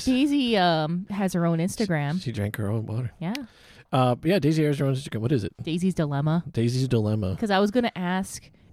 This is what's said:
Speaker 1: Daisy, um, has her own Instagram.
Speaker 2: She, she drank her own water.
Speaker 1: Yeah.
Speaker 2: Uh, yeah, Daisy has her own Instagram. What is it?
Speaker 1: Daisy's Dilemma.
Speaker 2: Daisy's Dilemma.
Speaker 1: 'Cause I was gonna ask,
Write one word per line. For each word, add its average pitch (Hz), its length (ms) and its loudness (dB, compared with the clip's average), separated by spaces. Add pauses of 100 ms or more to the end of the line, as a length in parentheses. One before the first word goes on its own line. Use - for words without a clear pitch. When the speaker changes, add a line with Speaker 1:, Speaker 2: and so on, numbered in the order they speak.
Speaker 1:
Daisy, 262 540 2
um, 170 520 2
has 196 240 -2
her 170 120 2
own 170 140 2
Instagram. 170 560 -2
Speaker 2:
She, 185 100 -6
she 120 80 -2
drank 104 240 -2
her 104 120 -2
own 110 160 -2
water. 113 340 -6
Speaker 1:
Yeah. 180 140 -4 (580)
Speaker 2:
Uh, 127 320 4
yeah, 175 160 4
Daisy 156 260 2
has 147 140 2
her 139 60 0
own 135 100 2
Instagram. 131 260 -6
What 120 120 0
is 117 100 2
it? 90 180 -6
Speaker 1:
Daisy's 170 320 -2
Dilemma. 151 580 0
Speaker 2:
Daisy's 123 380 0
Dilemma. 107 500 0
Speaker 1:
'Cause 214 120 -2
I 190 80 4
was 202 120 2
gonna 233 240 0
ask, 185 540 -4 (240)